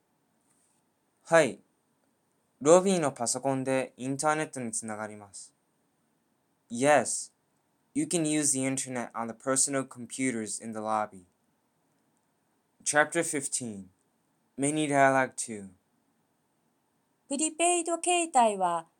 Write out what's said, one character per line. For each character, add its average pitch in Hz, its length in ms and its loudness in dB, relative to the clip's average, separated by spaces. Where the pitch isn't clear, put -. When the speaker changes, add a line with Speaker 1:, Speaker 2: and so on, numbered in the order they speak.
Speaker 1:
は 165 180 6
い。 113 160 -4
ロ 160 200 8
ビ 196 120 2
ー 180 80 0
の 139 100 0
パ 117 160 -6
ソ 127 140 -4
コ 135 120 0
ン 131 120 -4
で 131 320 -2
イ 123 100 -10
ン 139 80 -2
タ 151 140 -2
ー 151 60 2
ネ 156 80 -2
ッ 147 60 -8
ト 131 120 -12
に 117 100 -8
つ - 140 -8
な 110 100 -8
が 107 100 -8
り 104 120 -12
ま 101 160 -20
す。 - 200 -20
Yes, 127 640 2
you 151 120 -2
can 165 160 -2
use 151 320 0
the 131 60 -4
internet 131 520 -6
on 117 160 -8
the 113 60 -8
personal 135 520 -2
computers 117 800 -6
in 113 60 -10
the 110 80 -8
lobby. 107 460 -4
Chapter 147 360 2
fifteen, 120 680 -6
Mini 151 300 0
Dialogue 135 480 4
two. 101 320 -10
Speaker 2:
プ 285 80 -4
リ 311 160 0
ペ 349 280 2
イ 330 40 -4
ド 339 180 -4
携 349 320 0
帯 226 220 6
は 175 300 -2